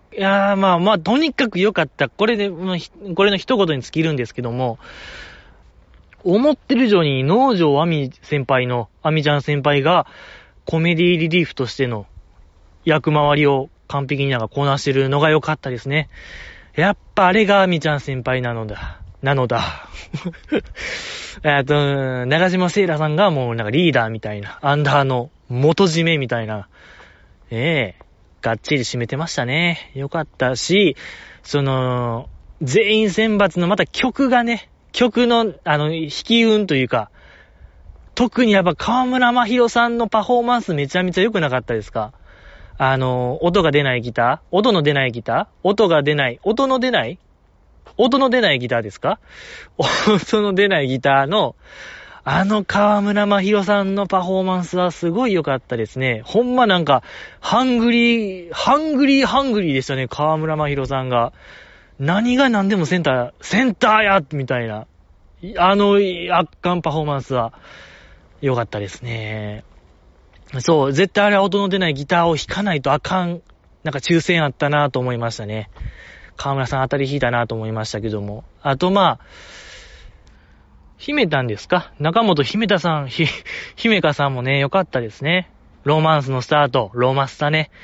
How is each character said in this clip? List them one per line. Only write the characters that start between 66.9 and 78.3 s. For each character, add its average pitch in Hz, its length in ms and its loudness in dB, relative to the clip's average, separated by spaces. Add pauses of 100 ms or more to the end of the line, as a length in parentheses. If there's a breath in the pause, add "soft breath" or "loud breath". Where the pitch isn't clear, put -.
フ 151 60 -2
ォ 156 40 -2
ー - 40 -2
マ 143 100 -2
ン 127 60 -6
ス - 120 -6
は 117 180 -2 (880 loud breath)
良 131 140 0
か 120 80 -2
っ 107 60 -4
た 107 100 -8
で 101 80 -6
す - 160 -14
ね。 107 640 -10 (960)
そ 147 280 2
う、 143 40 0
絶 180 200 0
対 202 120 2
あ 208 60 4
れ 202 60 4
は 196 60 4
音 196 160 0
の 202 100 0
出 190 120 -2
な 175 80 0
い 147 60 -2
ギ 139 120 -10
タ 170 180 2
ー - 20 4
を 165 100 2
弾 - 100 -6
か - 160 -6
な 190 140 -2
い 135 60 -4
と 135 100 0
あ 151 80 0
か 185 240 -2
ん、 170 180 -6 (400)
な 160 80 -6
ん - 20 -6
か 139 60 -4
抽 165 220 2
選 165 240 0
あ 139 60 0
っ - 20 -8
た 147 160 -2
な 147 240 2
と 131 80 -2
思 127 120 -2
い 117 60 -4
ま 117 140 -4
し - 40 -12
た 110 80 -12
ね。 107 260 -8 (640 loud breath)
川 139 180 -4
村 131 140 -4
さ 139 100 -4
ん 131 40 0
当 131 60 -2
た - 100 -2
り 135 120 -2
引 143 60 -4
い 139 40 -2
た 120 120 0
な 120 160 0
と 113 80 -6
思 110 100 -6
い 110 60 -6
ま 110 120 -6
し - 60 -10
た 107 100 -8
け 113 100 -4
ど 104 100 -6
も。 104 240 -10 (180)